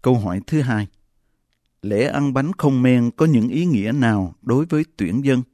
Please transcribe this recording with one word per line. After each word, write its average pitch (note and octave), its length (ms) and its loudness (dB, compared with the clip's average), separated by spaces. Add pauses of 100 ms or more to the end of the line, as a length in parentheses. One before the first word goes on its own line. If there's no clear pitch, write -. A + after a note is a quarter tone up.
Câu B2+ 180 2
hỏi F#2+ 280 -4
thứ D#3 140 -2
hai, G#2+ 260 -2 (920)
lễ G#2 240 -2
ăn C#3+ 280 -2
bánh C3+ 240 -2
không C3+ 240 2
men B2 300 4
có - 140 0
những B2 240 2
ý D#3 160 -2
nghĩa A2+ 260 0
nào A2 500 0
đối C3+ 240 0
với D#3 180 -2 (140)
tuyển A2 280 -2
dân? B2+ 180 0 (100)